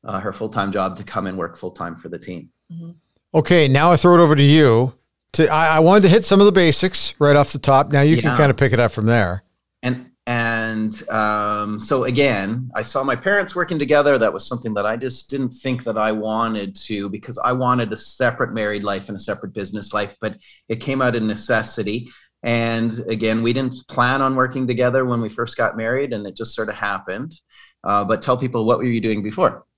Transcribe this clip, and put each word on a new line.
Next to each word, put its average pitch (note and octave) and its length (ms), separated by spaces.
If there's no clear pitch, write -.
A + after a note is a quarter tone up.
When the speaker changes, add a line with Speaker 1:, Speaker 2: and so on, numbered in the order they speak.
Speaker 1:
uh, G2 160
her G2 120
full-time G#2 400
job, F#2+ 240
to G2+ 80
come G2 220
and F#2 100
work E2+ 220
full-time E2+ 380
for - 120
the F2 100
team. F2 300
Speaker 2:
Mm-hmm. E3 200
Speaker 3:
Okay, D#3+ 340
now D3 240
I E3 40
throw F3 220
it E3+ 40
over D3+ 140
to C#3 60
you. C3+ 520
To, D#3+ 180
I, D#3 240
I - 40
wanted F#3+ 220
to F#3+ 60
hit G#3 160
some G3 160
of G3+ 60
the G#3 60
basics F3+ 680
right D3 160
off C#3+ 160
the D3 80
top. C#3 320
Now C#3 100
you D#3 140
can A#2+ 160
Speaker 1:
Yeah. B2 40
Speaker 3:
kinda C#3 180
pick B2+ 180
it A#2 80
up A#2 100
from G#2+ 160
there. G2 380
Speaker 1:
And, B2 220
and, A2+ 840
um, G#2+ 680
so - 260
again, B2 720
I G#2 80
saw C#3 220
my C3+ 100
parents G3 400
working E3+ 240
together. C#3+ 400
That G#2+ 140
was F#2+ 120
something A#2 300
that G2+ 120
I A2+ 100
just B2 340
didn't C3+ 200
think B2+ 340
that A2 120
I A2 140
wanted G#2+ 640
to, G2+ 240
because G#2+ 280
I B2+ 140
wanted B2 400
a G#2+ 40
separate - 560
married G#2+ 300
life G2 260
and G#2+ 80
a F#2+ 40
separate G2 340
business G2+ 400
life, G#2 260
but G#2+ 160
it A#2 120
came C3+ 200
out B2 140
of A2+ 80
necessity. A2 880
And A#2 560
again, A2 340
we A#2+ 100
didn't B2+ 240
plan C3 340
on C3 120
working B2+ 320
together B2 380
when A#2+ 160
we A2 80
first A2+ 280
got A2+ 200
married, B2 360
and G#2 140
it F#2+ 100
just - 200
sorta G#2+ 160
happened. G#2 680
Uh, G#2 180
but G#2+ 180
tell B2+ 160
people, B2 300
what A#2+ 120
were B2+ 60
you A#2 160
doing G#2 220
before? G#2+ 420